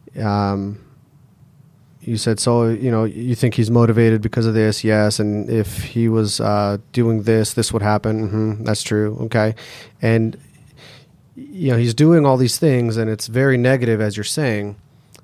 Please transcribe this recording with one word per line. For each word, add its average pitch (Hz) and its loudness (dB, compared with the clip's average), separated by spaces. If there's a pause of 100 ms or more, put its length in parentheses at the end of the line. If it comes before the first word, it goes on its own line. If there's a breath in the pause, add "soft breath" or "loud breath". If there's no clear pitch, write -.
(240)
um, 101 -2 (1200 soft breath)
you 117 -4
said, 107 -2
"So, 120 2
you 117 -2
know, 110 0
you 113 -4
think 120 0
he's 110 0
motivated 113 4
because 113 -2
of 113 0
this?" 107 0
Yes. 107 2
"And 104 -2
if 113 -2
he 117 0
was, 110 0
uh, 104 0 (160)
doing 113 0
this, 110 2
this - -2
would 110 -2
happen." 107 0
Mm-hmm. 110 -2
That's 110 -2
true. 107 -2
Okay. 110 0 (460 loud breath)
And, 113 0 (960 loud breath)
you 180 -4
know, 120 2
he's 117 0
doing 151 4
all 135 4
these 127 0
things, 120 0
and 110 -2
it's 110 -6
very 131 2
negative, 120 2
as 104 -2
you're 107 -6
saying, 104 -4 (480 soft breath)